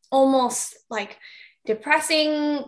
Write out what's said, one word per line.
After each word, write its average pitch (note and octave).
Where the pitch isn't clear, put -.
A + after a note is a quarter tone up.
almost, C4+
like, G#3
depressing, D4+